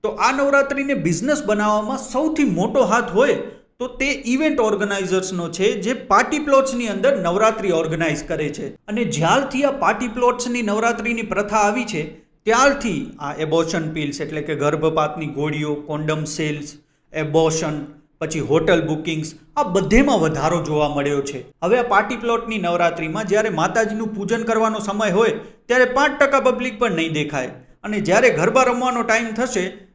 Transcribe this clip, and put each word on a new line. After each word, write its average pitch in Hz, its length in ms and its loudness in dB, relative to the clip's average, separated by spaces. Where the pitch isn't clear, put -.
તો 214 40 -2
આ 208 240 0
નવરાત્રિને 277 600 2
બિઝનેસ 185 520 0
બનાવવામાં 214 520 0
સૌથી 302 460 0
મોટો 208 400 2
હાથ 208 280 0
હોય 247 240 4
તો 247 80 -6
તે 269 240 -4
ઇવેન્ટ 269 340 2
ઓર્ગેનાઇઝર્સનો 190 880 -2
છે, 190 320 -2
જે 220 140 -2
પાર્ટી 247 440 2
પ્લોટ્સની 269 500 2
અંદર 202 320 2
નવરાત્રિ 196 500 2
ઓર્ગેનાઇઝ 160 540 -2
કરે 156 240 -4
છે. - 260 -10
અને 220 300 -4
જ્યારથી 247 580 2
આ 277 80 4
પાર્ટી 214 380 0
પ્લોટ્સની 240 540 0
નવરાત્રિની 220 600 0
પ્રથા 202 340 -2
આવી 220 280 2
છે, 170 180 -6
ત્યારથી 233 760 2
આ 147 160 -8
એબોર્શન 156 580 0
પિલ્સ 151 280 -4
એટલે 151 220 -6
કે 160 120 -4
ગર્ભપાતની 151 720 0
ગોળીઓ, 151 480 -4
કોન્ડમ 156 500 -4
સેલ્સ, 151 500 -6
એબોર્શન, 156 640 0
પછી 160 200 -4
હોટલ 160 420 2
બુકિંગ્સ, 156 520 -4
આ 294 60 2
બધેમાં 196 560 2
વધારો 160 440 0
જોવા 151 260 0
મળ્યો 143 320 -2
છે. 139 240 -8
હવે 202 160 2
આ 247 40 2
પાર્ટી 220 340 2
પ્લોટની 226 420 -4
નવરાત્રિમાં 170 680 -2
જ્યારે 214 240 0
માતાજીનું 208 640 0
પૂજન 220 280 -2
કરવાનો 220 360 0
સમય 202 320 -2
હોય 208 200 4
ત્યારે 247 180 4
પાંચ 277 360 0
ટકા 277 200 4
પબ્લિક 240 380 -2
પણ 226 140 0
નહીં 160 200 -2
દેખાય, 147 380 -4
અને 208 160 -4
જ્યારે 226 300 6
ગરબા 185 320 4
રમવાનો 247 400 0
ટાઈમ 226 320 0
થશે 214 340 -2